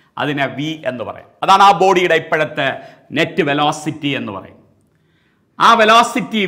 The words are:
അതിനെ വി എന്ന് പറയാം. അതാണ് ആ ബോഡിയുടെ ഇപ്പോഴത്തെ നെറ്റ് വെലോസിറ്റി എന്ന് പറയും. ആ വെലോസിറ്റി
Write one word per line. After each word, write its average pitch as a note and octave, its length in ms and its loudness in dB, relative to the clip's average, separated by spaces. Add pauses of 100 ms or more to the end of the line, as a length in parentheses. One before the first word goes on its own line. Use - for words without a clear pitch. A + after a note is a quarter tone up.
(220)
അതിനെ C#3+ 240 -4 (120)
വി D3 120 -8 (200)
എന്ന് B2 200 -8
പറയാം. - 200 -16 (140)
അതാണ് F#3+ 260 4
ആ - 20 8 (120)
ബോഡിയുടെ F3+ 400 2
ഇപ്പോഴത്തെ D3+ 440 -2 (520)
നെറ്റ് E3 320 -2
വെലോസിറ്റി D3 680 -4
എന്ന് A2+ 180 -10
പറയും. F#2 200 -18 (1080)
ആ - 20 6 (100)
വെലോസിറ്റി A3 680 2